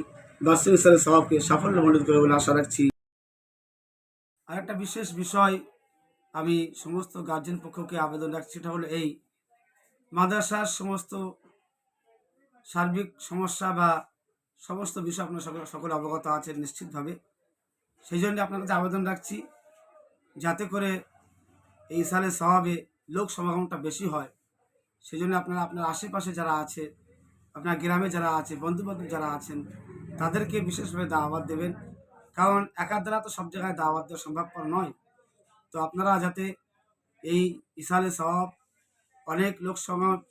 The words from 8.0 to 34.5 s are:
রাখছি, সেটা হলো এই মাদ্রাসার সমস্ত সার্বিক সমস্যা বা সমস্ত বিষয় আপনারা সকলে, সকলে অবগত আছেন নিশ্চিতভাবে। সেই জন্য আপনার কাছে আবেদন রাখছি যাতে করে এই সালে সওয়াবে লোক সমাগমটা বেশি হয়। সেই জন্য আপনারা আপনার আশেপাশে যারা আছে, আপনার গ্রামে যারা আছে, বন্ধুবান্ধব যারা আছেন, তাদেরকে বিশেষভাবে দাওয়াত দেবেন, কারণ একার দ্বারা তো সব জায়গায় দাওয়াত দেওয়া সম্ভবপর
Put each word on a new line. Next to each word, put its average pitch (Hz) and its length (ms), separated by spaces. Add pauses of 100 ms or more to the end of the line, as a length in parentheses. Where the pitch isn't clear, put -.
রাখছি, 156 200
সেটা 170 160
হলো 170 160
এই 160 200 (1080)
মাদ্রাসার 208 540
সমস্ত 190 460 (1500)
সার্বিক 180 420 (120)
সমস্যা 185 520
বা 175 180 (680)
সমস্ত 190 380
বিষয় 175 280
আপনারা 165 200
সকলে, 160 200
সকলে 156 280
অবগত 156 320
আছেন 151 340
নিশ্চিতভাবে। 147 520 (920)
সেই 175 160
জন্য 208 200
আপনার 196 180
কাছে 196 180
আবেদন 185 320
রাখছি 190 260 (1000)
যাতে 170 300
করে 196 240 (1000)
এই 165 140
সালে 185 260
সওয়াবে 175 440 (340)
লোক 190 220
সমাগমটা 175 460
বেশি 151 300
হয়। 147 240 (760)
সেই 160 160
জন্য 180 160
আপনারা 180 260
আপনার 170 220
আশেপাশে 185 480
যারা 165 220
আছে, 151 300 (720)
আপনার 165 240
গ্রামে 175 320
যারা 170 260
আছে, 156 200
বন্ধুবান্ধব 175 580
যারা 151 220
আছেন, 147 220 (600)
তাদেরকে 196 420
বিশেষভাবে 175 480
দাওয়াত 156 380
দেবেন, 160 260 (600)
কারণ 202 260 (160)
একার 185 260
দ্বারা 214 180
তো 214 100
সব 180 200
জায়গায় 185 320
দাওয়াত 156 240
দেওয়া 165 180
সম্ভবপর 165 420